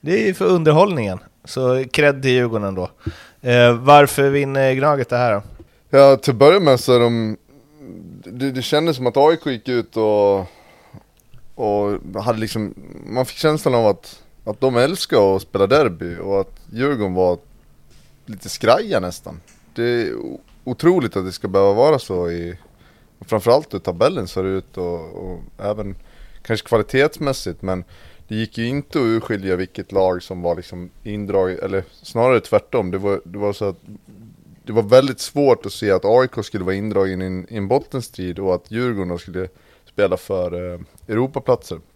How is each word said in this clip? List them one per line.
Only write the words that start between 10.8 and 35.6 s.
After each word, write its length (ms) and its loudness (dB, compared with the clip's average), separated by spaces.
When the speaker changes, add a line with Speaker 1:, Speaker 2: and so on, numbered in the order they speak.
Speaker 2:
och 440 -2
hade 160 -2
liksom, 340 -6
man 200 -4
fick 120 -16
känslan 380 0
av 120 4
att, 340 -4
att 160 -8
de 160 2
älskar 580 2
att 60 -2
spela 260 0
derby 500 0
och 240 -4
att 100 -6
Djurgården 420 -4
var 240 2
lite 240 -16
skraja 500 0
nästan. 420 -10
Det 80 -4
är 320 -2
o-, 260 -12
otroligt 540 0
att 80 -4
det 60 -6
ska 160 -10
behöva 260 4
vara 260 4
så 320 -4
i, 260 -8
och 80 -20
framförallt 460 0
hur 60 -6
tabellen 480 -2
ser 160 -6
ut 340 -6
och, 220 -6
och 100 -12
även 340 -8
kanske 220 -6
kvalitetsmässigt, 960 -2
men 220 -6
det 80 -10
gick 220 -6
ju 100 -6
inte 320 -6
att 40 2
urskilja 520 -2
vilket 360 -8
lag 320 0
som 180 -12
var 140 -2
liksom 340 -14
indrag-, 600 -2
eller 280 -4
snarare 480 0
tvärtom. 520 -2
Det 60 -4
var, 280 -4
det 120 -16
var 160 -2
så 160 -4
att 80 -10
det 80 -10
var 100 2
väldigt 360 4
svårt 460 0